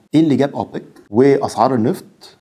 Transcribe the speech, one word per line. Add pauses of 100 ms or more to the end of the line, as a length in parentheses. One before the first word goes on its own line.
(140)
إيه
اللي
جاب
أوبك (260)
وأسعار
النفط